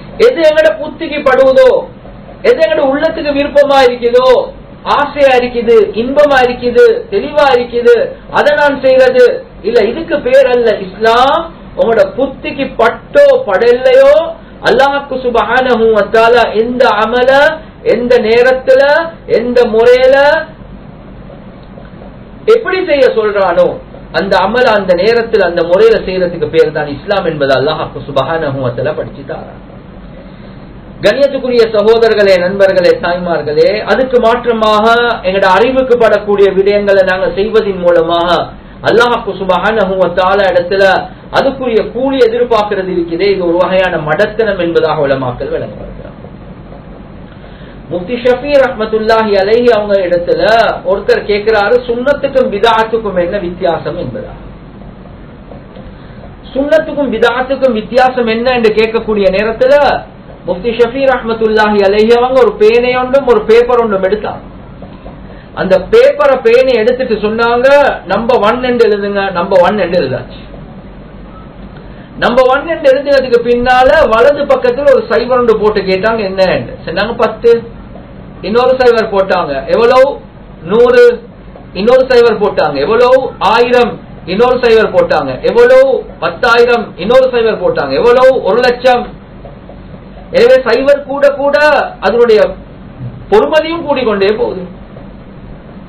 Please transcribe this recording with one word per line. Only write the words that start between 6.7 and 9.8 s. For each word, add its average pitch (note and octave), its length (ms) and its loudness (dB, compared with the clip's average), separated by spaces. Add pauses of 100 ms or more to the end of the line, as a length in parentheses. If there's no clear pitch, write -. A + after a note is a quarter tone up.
தெளிவா C#4+ 400 0
இருக்குது, A#3+ 440 2 (360)
அதை B3 240 2
நான் C#4+ 260 0
செய்யறது B3+ 640 4 (160)
இல்ல, A3+ 220 0